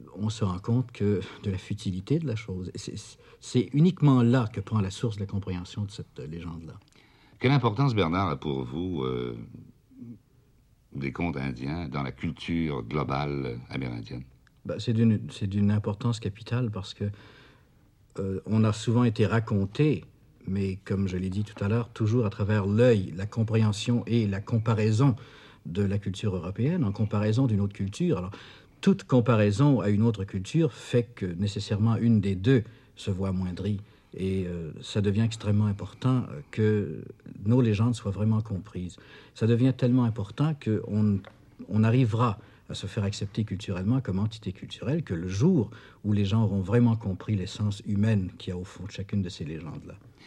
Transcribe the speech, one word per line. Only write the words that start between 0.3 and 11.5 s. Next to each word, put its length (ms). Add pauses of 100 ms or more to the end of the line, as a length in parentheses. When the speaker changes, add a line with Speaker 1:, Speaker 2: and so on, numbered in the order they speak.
Speaker 1:
se 140
rend 140
compte 340
que 280 (220)
de 80
la 80
futilité 600
de 80
la 100
chose. 380
Et 40
c'est, 180 (440)
c'est 320
uniquement 500
là 300
que 80
prend 200
la 100
source 260
de 40
la 60
compréhension 580
de 60
cette, 300
euh, 60
légende-là. 480 (640)
Speaker 2:
Quelle 120
importance, 420
Bernard, 340
a 80
pour 280
vous, 380
euh, 340 (1600)
les 160
contes 240
indiens 520